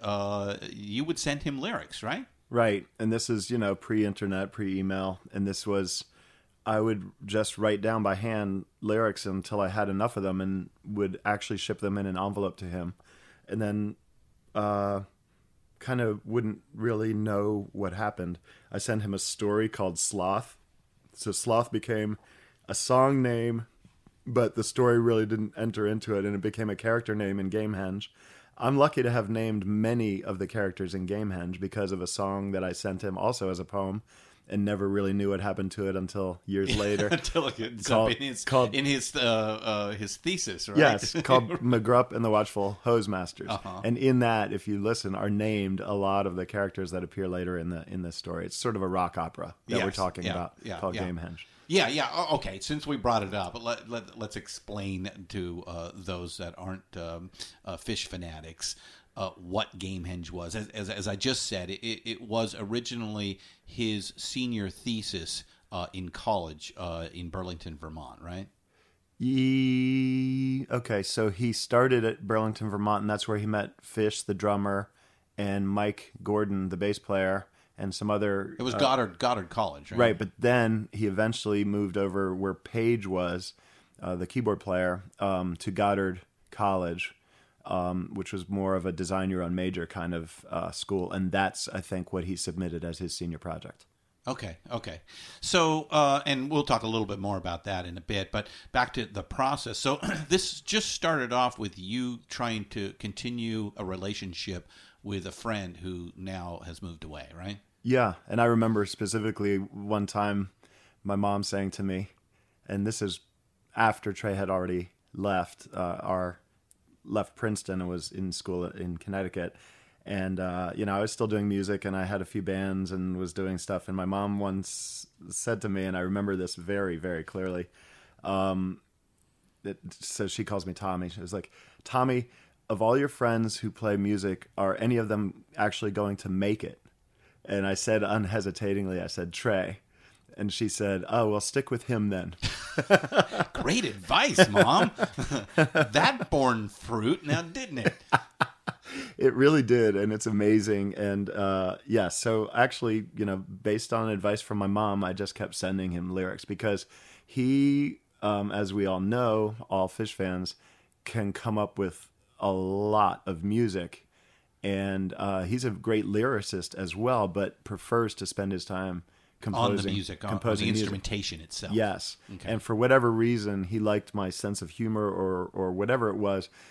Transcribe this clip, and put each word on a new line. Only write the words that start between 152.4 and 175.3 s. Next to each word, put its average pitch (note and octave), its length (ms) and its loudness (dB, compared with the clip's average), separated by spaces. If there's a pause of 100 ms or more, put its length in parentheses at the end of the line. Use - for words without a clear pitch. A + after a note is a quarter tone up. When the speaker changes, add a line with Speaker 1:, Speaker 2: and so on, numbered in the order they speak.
Speaker 2:
actually, A#2 520 2 (100)
you G#2 80 -2
know, G2 120 0
based G2+ 560 -2
on A2+ 180 2
advice G#2 320 2
from G#2+ 160 -4
my G2 80 0
mom, G2+ 380 2
I F#2 100 0
just G2 200 -4
kept - 200 -8
sending F#2 380 -2
him F2 200 -4
lyrics F#2 320 -4
because G2+ 400 -2 (400)
he, C#3 760 2 (200)
um, G2+ 300 0
as G2 240 0
we G2+ 100 2
all F#2 160 2
know, A2 540 2 (160)
all F#2+ 180 2
Phish - 240 -6
fans, F#2 440 -4 (480)
can G2+ 280 -2
come A2 240 -4
up G#2 220 0
with F#2 300 -2 (320)
a G2+ 100 2
lot G2 760 2
of F2 200 -4
music. G2+ 640 0 (560)
And, G2 540 -2
uh, F#2+ 280 0
he's A#2+ 200 0
a A#2+ 60 0
great G#2+ 340 0
lyricist G2+ 720 0
as F2+ 220 -6
well, A2 320 2
but F#2 360 -4
prefers A2+ 500 0
to F#2+ 120 -8
spend G2 260 -2
his F2+ 120 -4
time F#2 400 -6 (360)
composing, G#2+ 380 0
Speaker 1:
On G2 60 0
the F#2+ 80 -2
music, F#2+ 320 -6
on, G2+ 60 -4
on A2 60 0
the - 40 -4
Speaker 2:
composing A2 280 2
music. G#2+ 140 2
Speaker 1:
instrumentation G2 580 -4
itself. E2 340 -8
Speaker 2:
Yes. G#2 420 0 (160)
Speaker 1:
Okay. F#2+ 200 -6
Speaker 2:
And G#2+ 100 -2
for A2+ 140 -2
whatever B2 340 8
reason, A2 540 2
he G#2+ 160 -2
liked G#2 340 0
my F#2+ 160 0
sense G2+ 320 -4
of E2 80 -10
humor A2 400 0
or, F#2 420 0